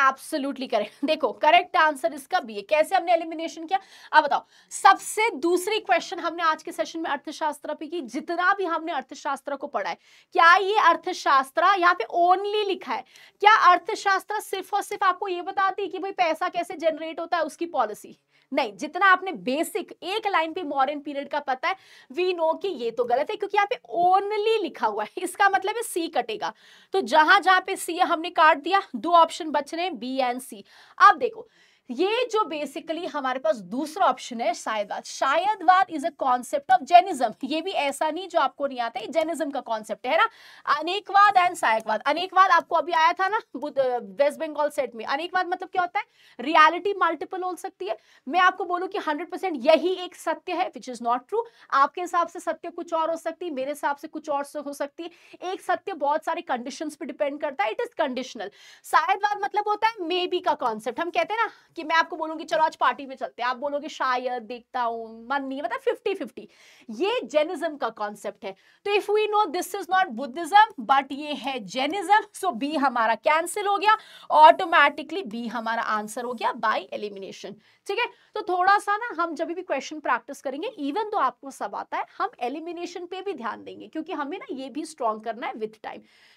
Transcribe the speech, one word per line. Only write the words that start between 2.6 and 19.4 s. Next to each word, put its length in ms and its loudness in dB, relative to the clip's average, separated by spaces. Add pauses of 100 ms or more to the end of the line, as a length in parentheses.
कैसे 340 0
हमने 160 2
एलिमिनेशन 540 -4
किया, 120 0 (340)
अब 120 8
बताओ। 200 -2 (280)
सबसे 640 4
दूसरी 440 0
क्वेश्चन 380 0
हमने 240 -4
आज 200 0
के 100 -10
सेशन 280 -6
में 100 -4
अर्थशास्त्र 640 -6
पे 120 -10
की। 140 -8
जितना 520 -2
भी 120 0
हमने 280 -4
अर्थशास्त्र 640 -6
को 100 -10
पढ़ा 240 -4
है, 80 -8 (340)
क्या 240 10
ये 220 2
अर्थशास्त्र 1000 4
यहाँ 160 4
पे 100 -4 (140)
only 480 4
लिखा 260 -4
है? 120 -6 (360)
क्या 140 8 (180)
अर्थशास्त्र 680 0
सिर्फ 340 -8
और 80 0
सिर्फ 220 -4
आपको 240 0
ये 140 -4
बताती 400 -2
है 60 -4
कि 100 -8
भाई 140 -6
पैसा 360 0
कैसे 260 -6
जनरेट 460 -4
होता 160 -2
है, 60 0
उसकी 240 -6
पॉलिसी? 520 -4 (340)
नहीं, 240 -2
जितना 300 0
आपने 260 4
बेसिक 600 -4 (100)